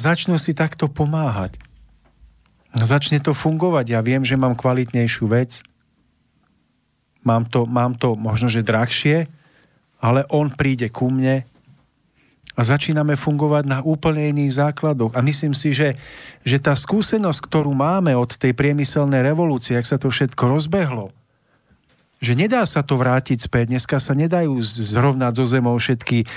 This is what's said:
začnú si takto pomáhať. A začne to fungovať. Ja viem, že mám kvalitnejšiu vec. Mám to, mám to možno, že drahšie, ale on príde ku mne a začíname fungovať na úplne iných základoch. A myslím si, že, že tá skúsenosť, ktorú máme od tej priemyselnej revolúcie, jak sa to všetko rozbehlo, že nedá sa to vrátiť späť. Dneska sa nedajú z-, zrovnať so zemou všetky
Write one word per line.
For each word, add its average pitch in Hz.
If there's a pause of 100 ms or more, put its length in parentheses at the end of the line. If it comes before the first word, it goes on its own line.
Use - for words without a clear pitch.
začnú 165
si 156
takto 156
pomáhať. 143 (1120)
A 117
začne 143
to 143
fungovať. 156
Ja 113
viem, 131
že 127
mám 131
kvalitnejšiu 123
vec. 120 (1600)
Mám 117
to, 117
mám 123
to 120
možno, 113
že 110
drahšie, 147 (720)
ale 127
on 151
príde 123
ku 127
mne 131 (1080)
a -
začíname 147
fungovať 147
na 135
úplne 151
iných 143
základoch. 143
A 123
myslím 147
si, 147
že, 135 (460)
že 123
tá 143
skúsenosť, 202
ktorú 147
máme 156
od 120
tej 127
priemyselnej 143
revolúcie, 143
jak 117
sa 139
to 135
všetko 123 (140)
rozbehlo, 151 (1120)
že 120
nedá 220
sa 160
to 143
vrátiť 127
späť. 120
Dneska 135
sa 139
nedajú 165
z-, 107
zrovnať 127
so -
zemou 120
všetky 120 (140)